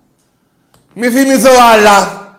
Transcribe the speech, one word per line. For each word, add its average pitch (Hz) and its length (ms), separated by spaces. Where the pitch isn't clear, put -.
Μη 240 160
θυμηθώ 262 420
άλλα. 208 520